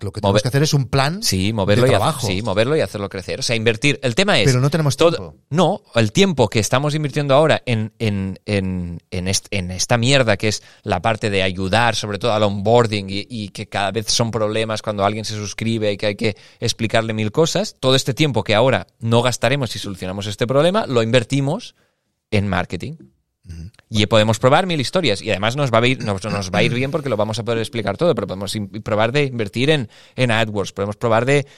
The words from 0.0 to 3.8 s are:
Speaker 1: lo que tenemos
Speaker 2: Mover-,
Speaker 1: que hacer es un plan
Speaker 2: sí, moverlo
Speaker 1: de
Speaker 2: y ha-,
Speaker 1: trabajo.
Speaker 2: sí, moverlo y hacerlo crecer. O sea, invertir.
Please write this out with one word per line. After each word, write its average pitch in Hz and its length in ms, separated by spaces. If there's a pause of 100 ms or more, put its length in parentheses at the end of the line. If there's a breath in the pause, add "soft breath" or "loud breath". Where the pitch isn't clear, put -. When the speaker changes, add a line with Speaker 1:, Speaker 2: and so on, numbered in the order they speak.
Speaker 1:
lo 98 100
que - 100
tenemos 98 140
Speaker 2:
Mover-, 107 80
Speaker 1:
que 135 60
hacer 139 160
es 151 100
un 135 140
plan 147 340
Speaker 2:
sí, 98 300
moverlo 104 320
Speaker 1:
de 131 80
Speaker 2:
y - 20
ha-, 98 40
Speaker 1:
trabajo. 139 280
Speaker 2:
sí, 98 160
moverlo 113 340
y 143 40
hacerlo 104 280
crecer. 90 300
O 147 60
sea, 123 100
invertir. 113 480